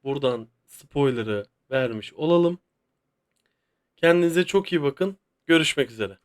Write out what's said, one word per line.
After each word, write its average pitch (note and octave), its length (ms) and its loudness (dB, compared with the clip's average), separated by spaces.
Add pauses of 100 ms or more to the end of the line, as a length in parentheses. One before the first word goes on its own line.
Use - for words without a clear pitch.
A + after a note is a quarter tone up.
Buradan C3 440 -4 (180)
spoiler'ı A2+ 800 -4 (240)
vermiş A#2+ 440 -4
olalım. E3+ 440 2 (1400)
Kendinize E3+ 480 4
çok G3 280 -2
iyi D#3+ 100 0
bakın. F#3+ 340 -4 (300)
Görüşmek D3+ 440 2
üzere. G#2 340 -8